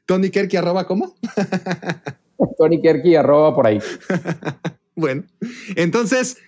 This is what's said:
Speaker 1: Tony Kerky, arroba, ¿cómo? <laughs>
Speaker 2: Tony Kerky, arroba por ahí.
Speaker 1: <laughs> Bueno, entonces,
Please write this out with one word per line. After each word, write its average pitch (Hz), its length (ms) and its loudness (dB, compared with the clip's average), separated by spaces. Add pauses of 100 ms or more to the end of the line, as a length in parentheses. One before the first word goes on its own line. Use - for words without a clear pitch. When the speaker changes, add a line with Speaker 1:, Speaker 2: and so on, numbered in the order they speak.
Speaker 1:
Tony 190 220 2
Kerky, 196 260 -2
arroba, 175 300 0
¿cómo? 214 300 -4 (180)
<laughs> - 1200 -6
Speaker 2:
Tony 160 220 4
Kerky, 160 360 4
arroba 151 380 4
por 135 120 2
ahí. 107 180 2
Speaker 1:
<laughs> - 60 -10 (1080)
Bueno, 147 260 -2 (500)
entonces, 240 720 0